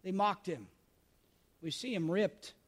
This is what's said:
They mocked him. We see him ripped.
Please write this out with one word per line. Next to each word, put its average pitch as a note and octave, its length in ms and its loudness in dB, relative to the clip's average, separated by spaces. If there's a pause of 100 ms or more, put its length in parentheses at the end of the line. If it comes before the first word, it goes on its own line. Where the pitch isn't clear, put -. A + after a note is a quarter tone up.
They F#3 80 -6
mocked G3+ 360 2
him. B2+ 220 -6 (920)
We E3 100 -4
see B3 240 -4
him E3 160 0
ripped. - 440 0 (140)